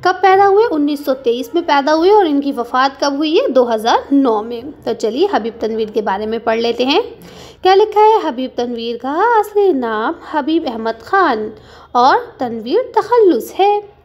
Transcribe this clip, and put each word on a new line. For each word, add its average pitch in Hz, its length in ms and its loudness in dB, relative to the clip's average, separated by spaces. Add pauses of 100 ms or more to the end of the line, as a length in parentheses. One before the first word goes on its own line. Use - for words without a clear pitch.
कब 370 80 0
पैदा 381 300 4
हुए? 403 200 4
उन्नीस 294 400 -2
सौ 269 80 -2
तेईस 254 420 -4
में 339 80 0
पैदा 285 280 0
हुए 320 180 4
और 403 180 4
इनकी 277 240 -2
वफ़ात 254 520 -2
कब 285 140 -2
हुई 311 200 0
है? 523 100 2
दो 254 160 2
हज़ार 240 500 -2
नौ 247 300 2
में। 240 280 -12
तो 240 220 -8
चलिए 226 340 -2
हबीब 226 340 -2
तनवीर 220 300 -4
के 220 100 -2
बारे 208 240 -4
में 220 140 -6
पढ़ 226 200 -2
लेते 233 240 -2
हैं। 294 180 0 (640)
क्या 370 100 4
लिखा 427 280 4
है 427 200 4
हबीब 254 360 -6
तनवीर 233 400 -6
का? 359 420 0
असली 403 340 0
नाम 233 420 -4 (180)
हबीब 311 320 -2
अहमद 226 380 -6
ख़ान 247 500 0 (420)
और 262 440 2
तनवीर 247 580 -4
तखल्लुस 427 540 2
है। 415 420 0 (100)